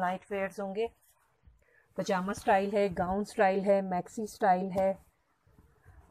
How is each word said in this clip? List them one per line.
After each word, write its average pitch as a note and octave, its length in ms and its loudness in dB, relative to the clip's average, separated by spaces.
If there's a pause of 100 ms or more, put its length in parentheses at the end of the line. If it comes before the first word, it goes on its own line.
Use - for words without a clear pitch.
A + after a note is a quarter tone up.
नाइट F#3 320 -4
वेयर्स G3 280 -6
होंगे। G3+ 300 -6 (1080)
पजामा F#3 360 -2
स्टाइल G3+ 400 2
है, G3+ 160 2
गाउन F#3+ 340 -2
स्टाइल G3 400 2
है, G3 200 4
maxi F#3 420 -6
स्टाइल F#3+ 440 0
है, F#3+ 220 2 (1200)